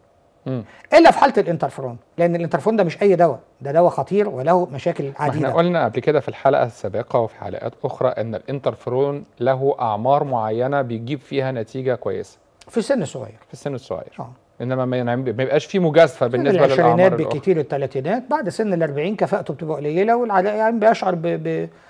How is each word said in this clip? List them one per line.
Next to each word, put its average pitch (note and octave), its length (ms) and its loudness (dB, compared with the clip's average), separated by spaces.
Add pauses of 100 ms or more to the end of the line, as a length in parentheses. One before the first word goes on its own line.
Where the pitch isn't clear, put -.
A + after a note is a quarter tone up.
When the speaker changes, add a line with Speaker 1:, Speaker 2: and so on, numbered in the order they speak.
(460)
Speaker 1:
مم. C3 180 -4 (300)
Speaker 2:
الا D#4+ 180 10
في - 80 -2
حاله C4 180 4
الانترفيرون، C#3+ 600 -2 (200)
لان E3+ 180 2
الانترفيرون E3+ 420 0
ده G3+ 60 4
مش E3 180 -2
اي G3+ 140 6
دواء، D#3+ 240 4 (220)
ده C#3 100 -6
دواء E3 180 4
خطير G3+ 400 -2
وله E3+ 420 0
مشاكل D#3 320 -4
Speaker 1:
ما C#3 80 -8
احنا D3 140 -6
Speaker 2:
عديده. D3 280 -2
Speaker 1:
قلنا E3 320 2
قبل A#2 140 -2
كده D3+ 200 2
في - 100 -4
الحلقه C3+ 340 2
السابقه A2+ 560 -4
وفي A2+ 160 -2
حلقات G#2 380 -10 (100)
اخرى B2+ 260 -2
ان A2+ 260 -4
الانترفيرون C3+ 880 -4 (140)
له C3 420 0
اعمار B2 420 0
معينه B2 580 -2
بيجيب A#2+ 380 -6
فيها C3 320 -6
نتيجه B2+ 440 -6
كويسه. G2+ 420 -8 (320)
Speaker 2:
في - 80 -8
السن A#3 240 0
الصغير. A2+ 340 -10 (120)
Speaker 1:
في - 60 -20
السن C#3+ 220 -8
الصغير. - 440 -10
Speaker 2:
آه. - 100 -14 (320)
Speaker 1:
انما B2+ 240 -2
ما، B2+ 120 -2
يعني، A#2+ 180 -2
ما C3 80 -4
بيبقاش C3 420 -2
فيه G3 140 -2
مجازفه D#3+ 460 4
Speaker 2:
سن A#2+ 60 0
Speaker 1:
بالنسبه C3+ 340 2
Speaker 2:
العشرينات C3+ 140 4
Speaker 1:
للاعمار E3+ 280 6
الاخرى. D#3 260 2
Speaker 2:
بالكتير D#3+ 240 0
الثلاثينات، C#3 720 -4
بعد D4 200 -2
سن A3 240 -2
الأربعين D#3+ 420 -2
كفاءته F#3 380 -2
بتبقى D#3 240 -6
قليله E3+ 380 0
والعيان A3 640 0
بيشعر G#3 360 2
ب-، E3 60 -6
ب-، E3 480 -4 (200)